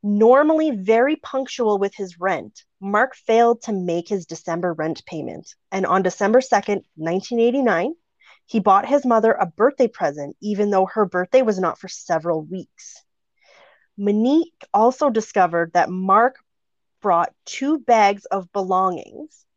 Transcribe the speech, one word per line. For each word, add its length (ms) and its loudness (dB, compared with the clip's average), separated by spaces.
Normally 640 4
very 460 0
punctual 640 -4
with 160 -4
his 240 -12
rent, 440 -6
Mark 360 -2
failed 480 2
to 80 -8
make 380 -4
his 160 -4
December 480 -6
rent 340 -6
payment. 480 -12
And 140 -4
on 180 0
December 380 0
second, 420 -2
nineteen 440 -4
eighty-nine, 560 0
he 140 -2
bought 260 4
his 200 0
mother 260 4
a 160 0
birthday 400 0
present, 540 -6
even 280 -2
though 160 2
her 200 -2
birthday 360 0
was 160 0
not 220 -4
for 80 -16
several 560 -4
weeks. 580 -16
Monique 760 0
also 360 2
discovered 640 0
that 160 2
Mark 460 2
brought 300 0
two 340 -4
bags 460 2
of 260 -6
belongings 920 -4